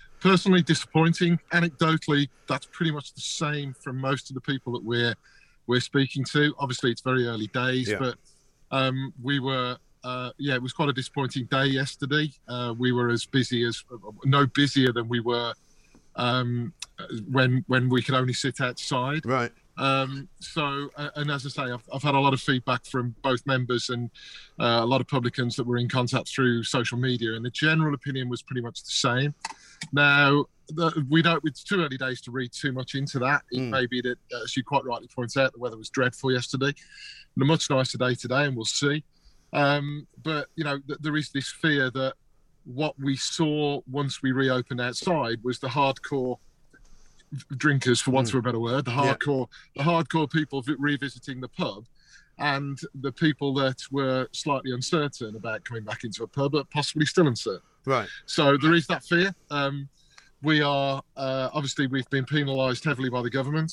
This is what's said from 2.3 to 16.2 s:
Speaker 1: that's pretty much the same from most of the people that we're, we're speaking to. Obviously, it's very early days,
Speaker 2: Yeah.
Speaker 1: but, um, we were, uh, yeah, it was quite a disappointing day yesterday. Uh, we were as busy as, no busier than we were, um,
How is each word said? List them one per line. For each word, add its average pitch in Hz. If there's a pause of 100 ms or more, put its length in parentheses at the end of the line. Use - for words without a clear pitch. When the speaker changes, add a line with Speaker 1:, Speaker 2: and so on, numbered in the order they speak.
Speaker 1:
that's 131
pretty 165
much 147
the -
same 147
from 131
most 135
of 135
the 127
people 131
that 120
we're, 117 (500)
we're 123
speaking 135
to. 147
Obviously, 127
it's -
very 127
early 107
days, 127
Speaker 2:
Yeah. 104
Speaker 1:
but, 127 (520)
um, 131
we 135
were, 123 (280)
uh, 123
yeah, 139
it 123
was 127
quite 147
a 139
disappointing 131
day 135
yesterday. 139 (140)
Uh, 123
we 127
were 120
as 120
busy 123
as, 117 (420)
no 139
busier 135
than 117
we 120
were, 117 (600)
um, 120 (560)